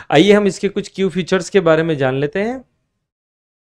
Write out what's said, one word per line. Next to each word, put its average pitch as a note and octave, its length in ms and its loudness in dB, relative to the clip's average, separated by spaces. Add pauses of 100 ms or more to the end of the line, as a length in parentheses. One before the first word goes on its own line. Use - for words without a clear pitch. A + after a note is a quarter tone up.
(120)
आइए G3 220 6
हम G#3 140 4
इसके F#3+ 220 -4
कुछ G3 180 -8
की F#3+ 220 -4
फीचर्स F3+ 400 -4
के G3 100 2
बारे D#3+ 240 2
में D#3+ 140 -2
जान C3 180 -2
लेते D3 240 -4
हैं। B3 240 -6 (1120)